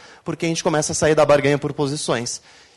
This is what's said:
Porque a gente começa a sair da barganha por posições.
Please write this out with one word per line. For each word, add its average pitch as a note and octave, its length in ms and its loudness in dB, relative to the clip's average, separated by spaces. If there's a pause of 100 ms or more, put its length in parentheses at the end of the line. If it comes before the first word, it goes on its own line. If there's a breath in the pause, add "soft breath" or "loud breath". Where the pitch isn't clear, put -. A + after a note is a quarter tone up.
(240 loud breath)
Porque E3 240 -6
a - 20 0
gente E3 140 -4
começa D#3 300 0
a - 20 -4
sair D#3 180 2
da D3+ 100 4
barganha C#3+ 360 4
por C#3+ 120 -4
posições. C#3 680 -4 (360 soft breath)